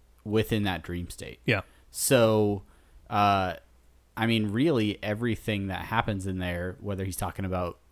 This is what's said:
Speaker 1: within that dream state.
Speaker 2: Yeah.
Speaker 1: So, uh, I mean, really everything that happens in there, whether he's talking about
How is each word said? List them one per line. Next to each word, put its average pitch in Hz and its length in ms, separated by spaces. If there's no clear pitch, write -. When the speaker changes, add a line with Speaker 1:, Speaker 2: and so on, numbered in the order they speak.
Speaker 1:
within 107 400
that 87 180
dream 87 280
state. - 340
Speaker 2:
Yeah. 104 180
Speaker 1:
So, 107 720
uh, 98 440
I 113 100
mean, 110 260
really 117 500
everything 107 680
that 90 180
happens 107 400
in 92 120
there, 90 420
whether 98 240
he's 95 120
talking 98 280
about 90 340